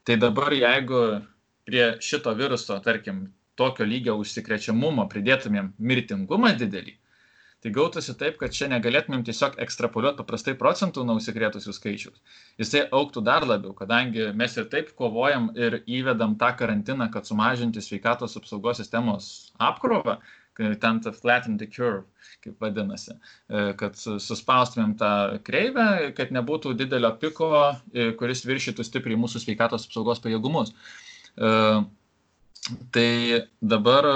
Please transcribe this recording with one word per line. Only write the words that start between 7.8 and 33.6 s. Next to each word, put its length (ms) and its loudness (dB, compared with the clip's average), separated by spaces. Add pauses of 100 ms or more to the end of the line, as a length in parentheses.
taip, 240 -4
kad 160 -6
čia 160 -4
negalėtumėm 560 0
tiesiog 320 -2
ekstrapoliuot 600 -2
paprastai 340 -4
procentų 500 0
nuo 140 0
užsikrėtusių 560 -4
skaičiaus. 460 -10 (380)
Jisai 260 2 (100)
augtų 320 0
dar 220 4
labiau, 260 0
kadangi 540 0 (100)
mes 180 -2
ir 140 -6
taip 240 -4
kovojam 640 0
ir 280 0
įvedam 520 0
tą 220 2
karantiną, 500 -2
kad 160 -8
sumažinti 560 0
sveikatos 560 -2
apsaugos 400 -4
sistemos 540 -2 (260)
apkrovą, 640 0 (340)
kai 240 -2
ten 240 2
tą 120 -6
flatten 440 0
the 80 -6
curve, 380 -4 (380)
kaip 200 -12
vadinasi, 560 -6 (280)
e, 280 -2
kad 240 -6
su-, 200 -6
suspaustumėm 800 2
tą 140 4 (300)
kreivę, 720 2
kad 200 -4
nebūtų 440 -2
didelio 400 2
piko, 340 0 (380)
e, 240 0
kuris 320 -4
viršytų 400 -4
stipriai 320 -2
mūsų 240 -2
sveikatos 440 0
apsaugos 360 -2
pajėgumus. 520 -2 (600)
E, 180 2 (1400)
tai 180 4 (520)